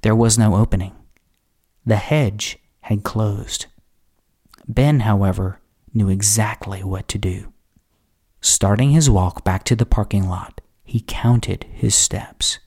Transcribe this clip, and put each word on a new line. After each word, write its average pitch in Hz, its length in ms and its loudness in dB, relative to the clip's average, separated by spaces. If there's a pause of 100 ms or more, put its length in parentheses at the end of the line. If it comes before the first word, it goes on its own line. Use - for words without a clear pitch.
There 110 120 4
was 113 240 4
no 107 180 4
opening. 95 380 0 (880)
The 113 120 2
hedge 107 600 -2 (240)
had 104 220 -4
closed. 107 640 -4 (1000)
Ben, 135 320 2
however, 98 600 0 (340)
knew 104 140 2
exactly 101 760 -2
what 95 240 -8
to - 100 -6
do. 95 340 -6 (880)
Starting 104 500 2
his 151 180 6
walk 92 360 2
back 95 200 -2
to 123 100 2
the 113 120 0
parking 101 420 0
lot, - 320 -10 (240)
he 117 220 -4
counted - 680 -2
his 113 220 -2
steps. - 720 -4